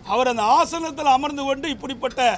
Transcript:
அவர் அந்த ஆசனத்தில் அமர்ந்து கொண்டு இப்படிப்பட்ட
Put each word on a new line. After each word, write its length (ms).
அவர் 180
அந்த 140
ஆசனத்தில் 560
அமர்ந்து 340
கொண்டு 260
இப்படிப்பட்ட 600